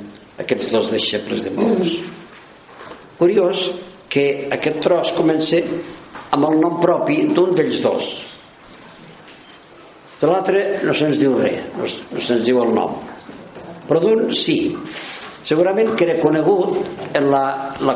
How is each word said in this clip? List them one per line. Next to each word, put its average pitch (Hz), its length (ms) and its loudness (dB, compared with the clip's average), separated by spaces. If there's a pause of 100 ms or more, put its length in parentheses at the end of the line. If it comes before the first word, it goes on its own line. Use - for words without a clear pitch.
(460)
aquests - 240 -2
dos 110 240 0
deixebles - 480 -2
de - 160 -6
Maús. 185 400 2 (1200)
Curiós 185 480 2 (480)
que 139 400 0
aquest 151 320 -2
tros 170 320 4
comença 160 400 2 (800)
amb 143 140 2
el 156 100 4
nom 165 240 0
propi 156 480 2
d'un 175 240 4
d'ells 127 280 2
dos. 101 240 0 (2000)
De 143 80 2
l'altre 185 560 0
no 143 120 0
se'ns 151 260 0
diu 131 160 4
res, - 240 0 (160)
no - 80 -4
s-, - 160 -8 (100)
no - 80 -6
se'ns 117 240 0
diu 123 200 4
el 113 120 2
nom. 87 220 -2 (880)
Però 156 160 2
d'un 226 340 2
sí. - 380 0 (720)
Segurament 190 500 2
que 170 120 4
era 160 120 2
conegut 160 640 2 (340)
en 139 140 2
la, 139 460 0 (100)
la 135 100 2